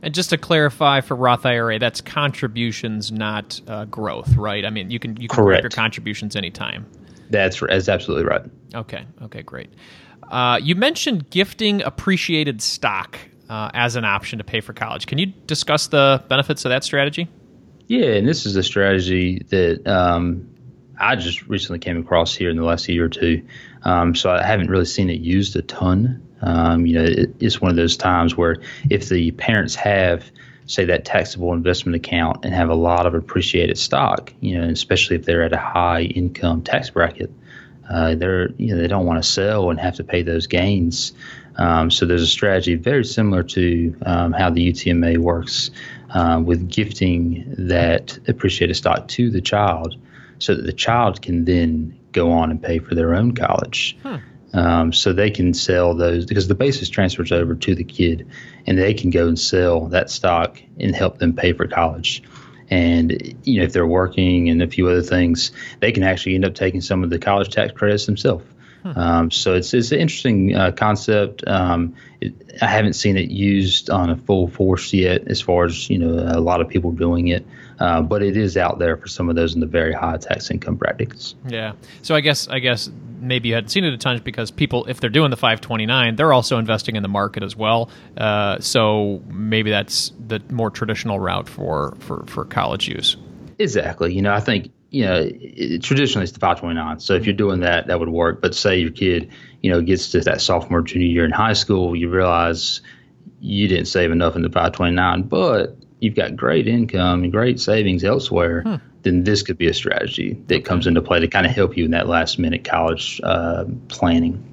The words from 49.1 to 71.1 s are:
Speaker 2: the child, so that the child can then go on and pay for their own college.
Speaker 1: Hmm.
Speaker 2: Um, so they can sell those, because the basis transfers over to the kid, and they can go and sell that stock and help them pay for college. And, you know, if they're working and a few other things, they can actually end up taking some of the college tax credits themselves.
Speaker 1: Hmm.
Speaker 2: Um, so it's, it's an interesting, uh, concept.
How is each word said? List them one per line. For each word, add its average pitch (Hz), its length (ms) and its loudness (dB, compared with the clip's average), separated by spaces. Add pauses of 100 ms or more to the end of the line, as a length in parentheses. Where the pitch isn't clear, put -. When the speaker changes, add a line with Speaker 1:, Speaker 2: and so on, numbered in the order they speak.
Speaker 2:
the 95 100 -2
child, 92 560 0 (460)
so 98 120 2
that 60 80 -4
the 78 100 -6
child 113 500 0
can 85 220 0
then 82 540 0 (120)
go 85 220 2
on 80 180 2
and 80 100 -4
pay 82 200 -2
for - 140 -6
their 82 200 2
own 117 200 2
college. - 680 -2
Speaker 1:
Hmm. 240 140 -8 (380)
Speaker 2:
Um, 85 380 2
so - 200 2
they 101 180 2
can 90 240 2
sell 87 400 2
those, 85 320 0
because 98 220 0
the 98 60 4
basis 135 360 0
transfers 90 420 0
over 85 220 2
to 92 200 0
the 85 100 -4
kid, 82 420 -2 (400)
and 95 100 2
they 95 160 4
can 101 180 0
go 85 180 2
and 82 100 0
sell 87 500 2
that 90 220 0
stock 87 500 0 (180)
and 95 160 -2
help 92 240 0
them 85 160 2
pay 87 180 2
for 85 140 -2
college. 82 560 -2 (460)
And, 85 760 2
you 127 140 2
know, 90 60 4
if 85 80 -2
they're 87 140 2
working 90 640 2
and 85 120 4
a 85 40 2
few 90 220 0
other 90 140 4
things, 85 500 2 (280)
they 113 120 4
can 104 100 2
actually 92 320 0
end 92 100 2
up 95 100 0
taking 92 260 -2
some 92 240 0
of 85 60 -2
the 85 80 -2
college 98 320 0
tax 107 220 -2
credits 104 340 0
themselves. 101 380 0 (380)
Speaker 1:
Hmm. 156 160 -6
Speaker 2:
Um, 85 320 2
so - 240 0
it's, 92 180 0
it's 120 200 2
an 147 80 2
interesting, 104 560 2
uh, 92 160 4
concept. 104 720 0